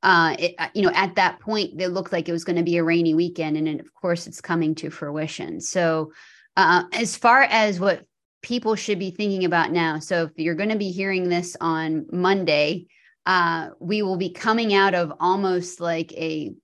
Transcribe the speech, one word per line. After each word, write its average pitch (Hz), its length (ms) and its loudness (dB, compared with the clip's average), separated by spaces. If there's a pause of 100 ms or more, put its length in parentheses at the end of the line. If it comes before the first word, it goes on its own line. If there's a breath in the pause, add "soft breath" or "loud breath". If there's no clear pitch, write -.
uh, 165 360 4
it, 170 200 -4
uh, 160 140 -6
you - 80 -2
know, 185 140 4
at 180 220 0
that 185 240 2
point, 208 400 -4
it 185 80 -2
looked 180 240 -4
like 170 160 -2
it 170 40 -4
was 165 120 -6
gonna 170 180 0
be 170 160 2
a 165 60 2
rainy 165 280 4
weekend. 160 460 0
And 156 80 -2
then, 151 140 -4
of - 120 -20
course, 170 340 -4
it's - 140 -16
coming 165 360 0
to 156 120 -8
fruition. 156 720 -8
So, 160 520 -2 (440 loud breath)
uh, 175 280 6 (100)
as 226 200 -2
far 247 280 6
as 214 360 2
what 185 260 0 (380)
people 226 320 -2
should 208 240 -4
be 185 120 -6
thinking 196 340 -2
about 170 280 2
now, 165 260 0
so 170 260 -2
if 160 120 -8
you're 165 180 -2
gonna 208 220 -2
be 202 140 -2
hearing 185 380 -2
this 175 320 -2
on 160 500 -2
Monday, 175 760 2 (400 soft breath)
uh, 170 520 0
we 208 220 -2
will 190 160 0
be 180 140 -2
coming 226 420 0
out 196 220 6
of 170 260 0
almost 180 600 0
like 165 340 -4
a 160 500 -6